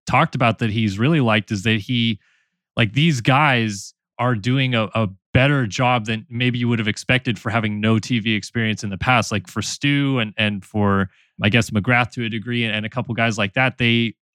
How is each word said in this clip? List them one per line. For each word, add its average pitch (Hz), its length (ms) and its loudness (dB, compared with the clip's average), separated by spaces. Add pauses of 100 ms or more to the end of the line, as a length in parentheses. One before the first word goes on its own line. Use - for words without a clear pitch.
talked 147 280 0
about 127 260 2
that 113 100 0
he's 104 280 0
really 147 220 2
liked 110 300 2
is 101 140 -4
that 110 160 2
he, 113 400 -2 (560)
like, 110 160 0
these 143 280 2
guys 120 760 2 (240)
are 123 160 0
doing 127 400 0
a, 113 100 2 (100)
a 110 140 0 (260)
better 135 320 4
job 123 400 0
than 110 240 -6
maybe 123 280 -2
you 120 100 0
would 117 100 2
have 107 100 -2
expected 123 500 -2
for 113 120 -6
having 107 300 -2
no 110 180 4
T 120 220 -2
V 110 140 -2
experience 110 500 -4
in 101 60 -6
the 95 80 -8
past. 123 340 2
Like, 104 160 -4
for - 140 -6
Stu 143 560 -2
and, 107 180 -4
and 104 280 -2
for, 98 460 2 (320)
I 104 60 4
guess, 113 220 2
McGrath 120 420 0
to 120 120 -6
a 113 40 -4
degree 117 360 -4
and, 107 100 -4
and 107 120 -4
a 107 40 -8
couple 120 240 -6
guys 113 220 0
like 101 180 -2
that, 127 240 0
they 117 360 2 (200)